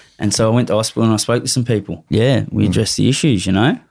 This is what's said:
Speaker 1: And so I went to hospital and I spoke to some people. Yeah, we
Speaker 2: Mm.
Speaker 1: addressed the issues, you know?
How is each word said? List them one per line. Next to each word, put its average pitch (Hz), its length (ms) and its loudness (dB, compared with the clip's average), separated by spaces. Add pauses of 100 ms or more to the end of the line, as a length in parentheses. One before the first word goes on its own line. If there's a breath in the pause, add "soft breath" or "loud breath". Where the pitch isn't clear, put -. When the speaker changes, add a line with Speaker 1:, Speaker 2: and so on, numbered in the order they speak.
(200 loud breath)
Speaker 1:
And 104 140 -2
so 110 180 2
I - 40 2
went 123 120 0
to 101 80 -2
hospital 110 280 -2
and 110 100 2
I 107 40 0
spoke 120 260 -2
to - 60 -4
some 123 160 -2
people. 95 440 -4
Yeah, 107 420 2
we 104 140 0
Speaker 2:
Mm. 101 40 2
Speaker 1:
addressed - 280 -2
the 107 120 2
issues, 123 380 0
you 95 40 0
know? 123 260 2 (140)